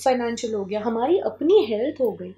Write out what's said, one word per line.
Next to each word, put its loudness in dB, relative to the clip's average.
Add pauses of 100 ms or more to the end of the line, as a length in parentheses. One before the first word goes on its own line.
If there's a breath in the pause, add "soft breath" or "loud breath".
फाइनेंशियल 0
हो -2
गया, -4
हमारी 0
अपनी 2
हेल्थ -2
हो 2
गई। -10